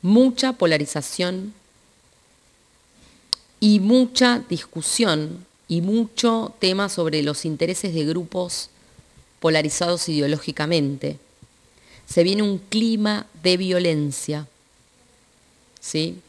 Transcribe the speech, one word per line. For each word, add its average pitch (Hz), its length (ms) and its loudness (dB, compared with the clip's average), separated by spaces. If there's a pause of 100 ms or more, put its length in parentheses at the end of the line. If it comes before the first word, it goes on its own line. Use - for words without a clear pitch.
Mucha 254 520 4
polarización 180 1000 -2 (2000)
y 208 220 4
mucha 240 680 2
discusión 165 960 -2 (220)
y 170 140 -2
mucho 226 800 0
tema 190 280 0
sobre 160 360 -2
los 147 200 -4
intereses 165 500 -4
de 160 100 0
grupos 175 680 -6 (680)
polarizados 160 680 0
ideológicamente. 147 1080 -2 (920)
Se 170 140 4
viene 196 200 2
un 202 160 0
clima 214 680 0 (160)
de 180 140 4
violencia, 156 920 -2 (1300)
¿sí? 165 480 -6